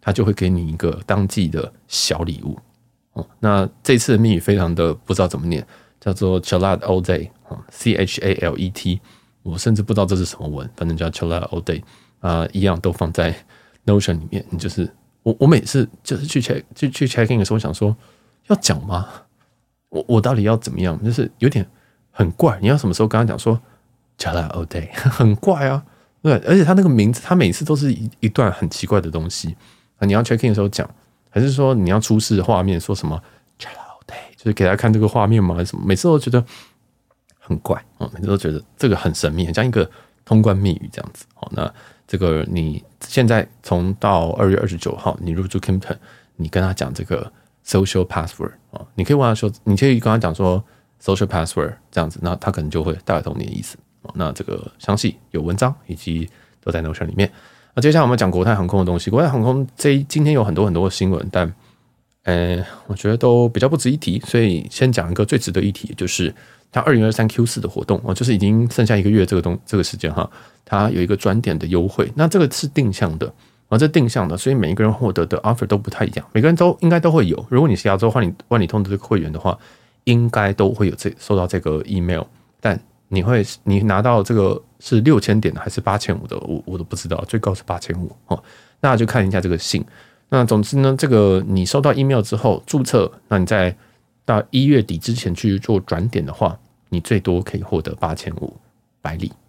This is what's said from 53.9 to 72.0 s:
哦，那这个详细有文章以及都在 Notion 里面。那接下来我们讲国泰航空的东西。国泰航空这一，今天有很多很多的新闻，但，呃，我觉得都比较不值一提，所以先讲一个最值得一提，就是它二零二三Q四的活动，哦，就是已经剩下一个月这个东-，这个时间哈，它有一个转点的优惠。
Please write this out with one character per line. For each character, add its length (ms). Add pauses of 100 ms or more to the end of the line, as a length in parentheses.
哦， 120
那 180
这 120
个 340
详 180
细 200 (140)
有 100
文 160
章 180 (120)
以 80
及 340 (340)
都 80
在 120
Notion 240
里 100
面。 160 (400)
那 80
接 100
下 100
来 20
我 40
们 120
讲 120
国 140
泰 100
航 120
空 140
的 40
东 160
西。 80
国 140
泰 80
航 120
空 320
这 200
一， 100
今 180
天 120
有 100
很 100
多 120
很 80
多 100
的 60
新 200
闻， 220
但， 220 (720)
呃， 380 (240)
我 80
觉 140
得 80
都 320
比 100
较 80
不 120
值 120
一 60
提， 240
所 180
以 320
先 220
讲 180
一 40
个 100
最 140
值 120
得 120
一 100
提， 220
就 120
是 260 (380)
它 120
二 100
零 100
二 80
三 160
Q 200
四 160
的 60
活 140
动， 220
哦， 80
就 100
是 120
已 40
经 320
剩 140
下 100
一 80
个 60
月 160
这 100
个 60
东-， 240
这 140
个 40
时 140
间 160
哈， 180 (340)
它 260
有 100
一 60
个 100
转 240
点 180
的 80
优 200
惠。 280